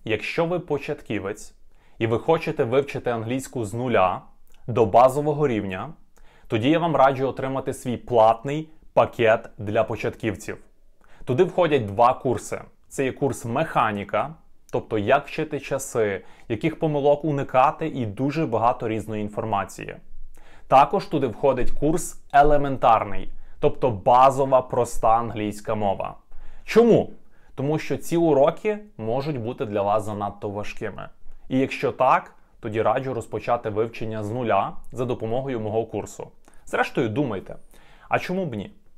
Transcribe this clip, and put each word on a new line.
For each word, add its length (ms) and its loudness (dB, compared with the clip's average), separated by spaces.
якщо 420 -2
ви 120 -2
початківець 960 -8
і 80 0
ви 120 0
хочете 460 0
вивчити 460 -2
англійську 540 -6
з 100 -10
нуля 480 2
до 200 2
базового 600 4
рівня, 440 -4
тоді 240 0
я 80 4
вам 180 0
раджу 320 6
отримати 460 -4
свій 220 -6
платний 720 2
пакет 640 2
для 260 0
початківців. 760 -6
Туди 200 2
входять 420 0
два 280 4
курси. 460 -4
Це 160 -4
є 80 -2
курс 320 -4
механіка, 920 -2
тобто 260 -2
як 280 2
вчити 340 -6
часи, 640 -4
яких 300 -2
помилок 460 2
уникати 640 2
і 180 -4
дуже 400 -2
багато 420 0
різної 340 -4
інформації. 760 -6
Також 380 4
туди 200 -2
входить 440 2
курс 520 0
елементарний, 1000 4
тобто 300 2
базова 720 4
проста 460 0
англійська 640 -2
мова. 400 -2
Чому? 460 6
Тому 240 -2
що 180 -4
ці 200 -4
уроки 640 2
можуть 440 -4
бути 260 -6
для 160 -2
вас 220 2
занадто 460 -6
важкими. 580 -8
І 100 0
якщо 340 -2
так, 420 2
тоді 220 -4
раджу 320 0
розпочати 560 -4
вивчення 540 -4
з 60 -4
нуля 460 0
за 120 -4
допомогою 560 -4
мого 240 -2
курсу. 440 -10
Зрештою, 420 -2
думайте, 480 -4
а 100 0
чому 280 -4
б 80 -8
ні? 160 -8